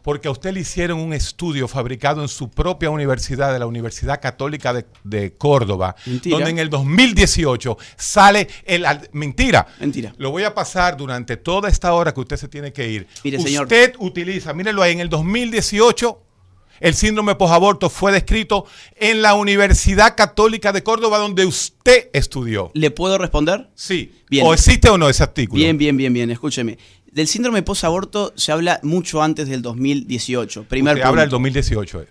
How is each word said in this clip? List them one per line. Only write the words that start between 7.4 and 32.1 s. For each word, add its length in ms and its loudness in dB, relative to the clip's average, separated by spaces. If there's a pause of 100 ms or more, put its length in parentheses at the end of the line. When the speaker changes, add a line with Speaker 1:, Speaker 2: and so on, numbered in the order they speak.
Speaker 1:
sale 520 4 (160)
el... 220 -2
Al-, 260 -2
mentira. 540 0 (120)
Speaker 2:
Mentira. 380 -6
Speaker 1:
Lo 140 -6
voy 140 -4
a 100 -4
pasar 420 -2
durante 400 -8
toda 320 -4
esta 240 2
hora 220 0
que 60 -8
usted 180 -8
se 100 -14
tiene 240 -14
que 180 -8
ir. 160 -8 (160)
Speaker 2:
Mire, 160 -4
señor. 260 -2
Speaker 1:
Usted 340 4
utiliza, 560 -8
mírelo 280 -2
ahí, 100 4
en 80 -4
el 100 -6
dos 160 -2
mil 240 -2
dieciocho, 720 0 (580)
el 140 2
síndrome 400 0
posaborto 560 4
fue 220 0
descrito 520 0 (320)
en 240 0
la 140 6
Universidad 840 4
Católica 560 2
de 120 -2
Córdoba, 340 2
donde 260 0
usted 680 2
estudió. 580 -2
Speaker 2:
¿Le 200 2
puedo 260 -2
responder? 560 0
Speaker 1:
Sí. 400 -6 (160)
Speaker 2:
Bien. 160 4
Speaker 1:
¿O 80 6
existe 340 6
o 80 8
no 140 4
ese 140 2
artículo? 360 -2
Speaker 2:
Bien, 160 4
bien, 220 2
bien, 160 0
bien. 160 -2
Escúcheme. 480 -6 (320)
Del 160 -2
síndrome 360 -2
posaborto 760 -4
se 160 -2
habla 320 0
mucho 380 -2
antes 260 -2
del 140 -6
dos 140 -8
mil 300 -2
dieciocho. 640 -6
Primer 260 2
Speaker 1:
Usted 140 0
habla 140 4
del 80 2
Speaker 2:
punto. 60 -2
Speaker 1:
dos 60 0
mil 120 -2
dieciocho, 480 -2
eh. 80 -16